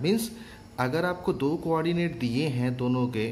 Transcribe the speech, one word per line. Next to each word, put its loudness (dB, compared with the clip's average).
Means 2
अगर 2
आपको 0
दो 0
कोऑर्डिनेट 0
दिए 2
हैं 0
दोनों 2
के, 2